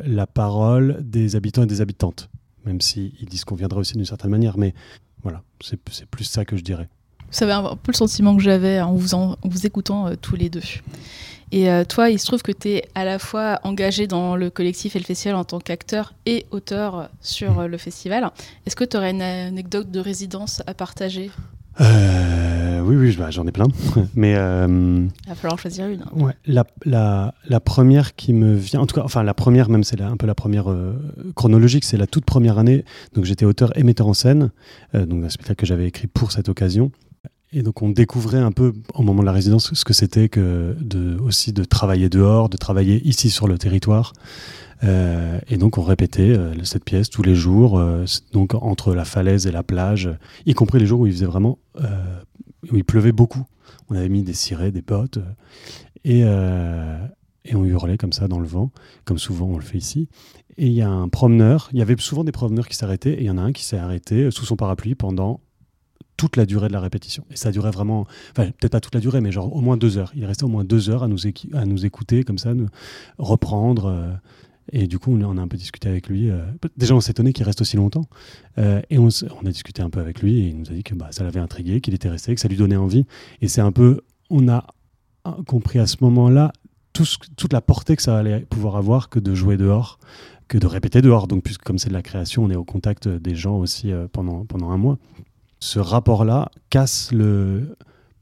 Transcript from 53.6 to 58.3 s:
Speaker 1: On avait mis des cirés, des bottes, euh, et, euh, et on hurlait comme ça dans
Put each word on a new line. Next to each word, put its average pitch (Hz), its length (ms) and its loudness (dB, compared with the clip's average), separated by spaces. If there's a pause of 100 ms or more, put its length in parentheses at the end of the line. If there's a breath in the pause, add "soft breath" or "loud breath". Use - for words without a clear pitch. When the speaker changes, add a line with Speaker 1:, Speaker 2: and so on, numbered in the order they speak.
Speaker 1:
On 107 60 -4
avait 92 140 -2
mis 98 160 0
des 90 100 -6
cirés, 92 380 -4
des 87 100 -6
bottes, 110 360 -4
euh, 92 140 -8 (720 loud breath)
et, 120 200 4
euh, 87 720 0 (460)
et - 100 -6
on 98 100 2
hurlait 90 320 0
comme 95 160 -4
ça 98 140 -2
dans 90 140 -4